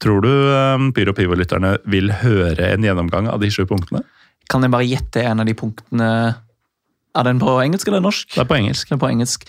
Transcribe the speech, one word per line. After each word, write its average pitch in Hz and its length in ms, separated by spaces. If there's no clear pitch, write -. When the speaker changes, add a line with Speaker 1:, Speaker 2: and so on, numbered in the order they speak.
Speaker 1:
tror 101 220
du, 117 80
eh, 135 640
Pyro 98 200
Pivo-lytterne 92 720
vil 98 240
høre 92 500
en 104 100
gjennomgang 90 460
av 113 120
de 104 100
sju 95 160
punktene? 95 380
Speaker 2:
Kan 131 140
jeg 127 80
bare 123 160
gjette 127 380
en 110 160
av 110 60
de 110 80
punktene? 113 840
Er 123 120
den 127 160
på 127 180
engelsk 160 300
eller 196 120
norsk? 196 340
Speaker 1:
Det - 40
er 131 60
på 151 140
engelsk. 110 300
Speaker 2:
Det - 60
er 131 120
på 131 40
engelsk. 120 380